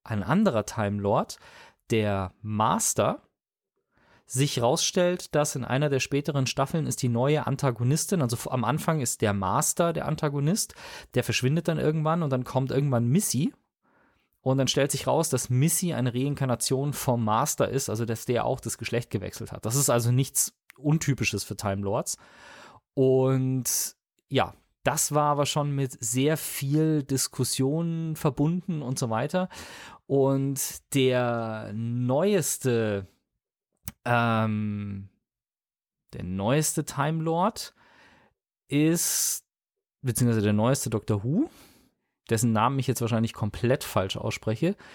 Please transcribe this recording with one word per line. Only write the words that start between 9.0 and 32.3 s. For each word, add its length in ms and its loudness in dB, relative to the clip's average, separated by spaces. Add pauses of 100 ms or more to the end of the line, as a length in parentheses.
ist 200 -4
der 120 2
Master 600 0
der 140 -2
Antagonist, 680 -2 (400)
der 100 2
verschwindet 440 0
dann 100 0
irgendwann 460 0
und 80 0
dann 120 0
kommt 280 -2
irgendwann 360 2
Missy 460 2 (880)
und 160 2
dann 100 2
stellt 240 2
sich 140 -4
raus, 240 2
dass 220 -2
Missy 420 2
eine 220 0
Reinkarnation 800 0
vom 300 0
Master 460 2
ist, 180 -2
also 180 -2
dass 200 -6
der 200 0
auch 140 -2
das 200 -8
Geschlecht 320 -4
gewechselt 400 -6
hat. 120 -14
Das 120 -2
ist 160 2
also 200 4
nichts 460 0 (180)
Untypisches 680 0
für 120 -8
Time 280 -4
Lords. 340 -2 (800)
Und 1000 2 (320)
ja, 280 0 (280)
das 300 0
war 180 4
aber 140 2
schon 280 0
mit 300 -2
sehr 340 2
viel 640 0
Diskussion 1120 -2
verbunden 680 0
und 180 -4
so 100 -2
weiter. 400 0 (560)
Und 880 0
der 800 0
neueste, 1300 0 (960)